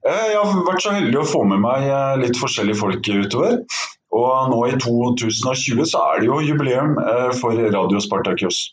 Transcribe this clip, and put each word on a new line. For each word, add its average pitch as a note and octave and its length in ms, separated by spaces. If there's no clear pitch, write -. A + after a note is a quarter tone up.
Eh, G3+ 220
jeg G#3 120
har G3 220
vært F#3 180
så G3+ 140
heldig C#3+ 240
å D3+ 80
få C#3+ 180
med G2 140
meg, B2+ 240
eh, C3+ 320
litt B2 240
forskjellige G#2+ 400
folk G2 240
utover, G#2 560
og C3 360
nå A#2+ 220
i B2 60
to A#2+ 420
tusen A#2+ 320
og C3+ 40
tjue C3 280
så G2 320
er G2 60
det A2+ 60
jo C#3 120
jubileum, C#3+ 580
eh, B2 360
for B2 180
Radio G2+ 480
Spartacus. F#2+ 720